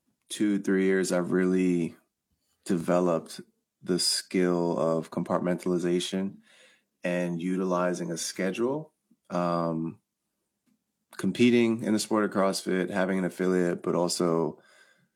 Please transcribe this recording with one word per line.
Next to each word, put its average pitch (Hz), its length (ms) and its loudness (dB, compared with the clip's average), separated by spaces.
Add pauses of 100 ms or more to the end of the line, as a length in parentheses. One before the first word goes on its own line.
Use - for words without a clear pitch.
(300)
two, 104 300 0
three 95 260 2
years, 95 260 2
I've 90 200 0
really 92 640 2 (680)
developed 87 760 0 (420)
the 90 160 0
skill 87 800 0
of 80 320 0
compartmentalization 90 1300 -2 (680)
and 87 360 -2
utilizing 90 720 -2
a 80 60 -6
schedule. 117 720 -4 (380)
Um, 85 680 -2 (1200)
competing 117 640 4
in 107 100 0
the 107 60 2
sport 107 260 0
of 98 60 -2
CrossFit, 95 580 0
having 95 300 0
an 90 60 0
affiliate, 90 580 0
but 85 120 -2
also 82 640 0 (560)